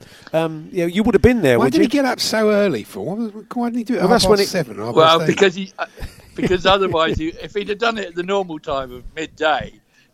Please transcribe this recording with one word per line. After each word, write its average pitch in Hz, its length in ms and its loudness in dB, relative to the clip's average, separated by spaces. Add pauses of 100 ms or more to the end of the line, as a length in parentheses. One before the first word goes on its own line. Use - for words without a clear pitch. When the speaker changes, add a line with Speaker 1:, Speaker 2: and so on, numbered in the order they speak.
(320)
Speaker 1:
um, 160 400 -4
yeah, 170 140 -2
you 175 180 0
would 202 120 4
have 170 60 2
been 233 200 4
there, 127 160 6
Speaker 2:
Why 117 80 4
Speaker 1:
would 131 80 2
Speaker 2:
did 320 60 2
Speaker 1:
you? - 60 4
Speaker 2:
he - 40 4
get 285 160 0
up 247 160 -2
so 214 300 0
early 202 320 0
for? - 200 -12
Why, 170 120 -6 (380)
why 240 160 -4
didn't 233 100 -6
he 220 40 -4
do 233 120 -4
it - 20 -2
at - 60 -4
Speaker 1:
Well, 190 60 4
Speaker 2:
half 233 120 4
Speaker 1:
that's 190 80 4
when 202 80 6
Speaker 2:
past 196 100 0
Speaker 1:
it - 40 -10
Speaker 2:
seven, 131 260 -4
half 113 180 -6
Speaker 3:
Well, 160 240 6
Speaker 2:
past 160 100 0
eight? 165 60 2
Speaker 3:
because 190 200 2
he, 190 220 -12
uh, 165 80 -8 (500)
because 185 300 -2
otherwise, 175 520 2
he, 160 120 -6
if 165 260 -12
he'd 202 140 -6
have 208 100 -8
done 233 180 -2
it 190 120 -8
at 170 60 -18
the 175 80 -6
normal 185 360 -4
time 135 340 -8
of 123 100 -16 (120)
midday, 147 580 -4 (400)